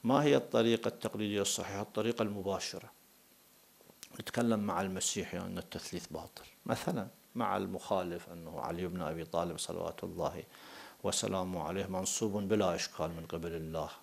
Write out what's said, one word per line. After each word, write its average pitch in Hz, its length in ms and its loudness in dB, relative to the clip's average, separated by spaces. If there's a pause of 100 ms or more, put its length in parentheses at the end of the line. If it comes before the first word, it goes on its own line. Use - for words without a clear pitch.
ما 139 180 6
هي 143 140 8
الطريقة 117 520 4
التقليدية 104 540 0
الصحيحة؟ 98 400 -2
الطريقة 110 400 0
المباشرة. 98 680 -2 (1300)
نتكلم 117 400 4
مع 101 200 2
المسيحي 95 580 0
أن 92 200 -4
التثليث - 480 -8
باطل، 80 380 -10 (220)
مثلًا 117 420 0 (260)
مع 101 220 2
المخالف 92 760 -2
أنه 82 280 -8
علي 85 260 -2
بن 90 140 -2
أبي 80 240 -2
طالب 85 340 0
صلوات 87 460 -4
الله 85 380 -4 (600)
وسلامه 92 580 0
عليه 92 240 -2
منصوب 95 500 0
بلا 98 380 4
إشكال - 340 -2
من 82 200 -8
قبل 85 240 -4
الله 80 360 -4 (140)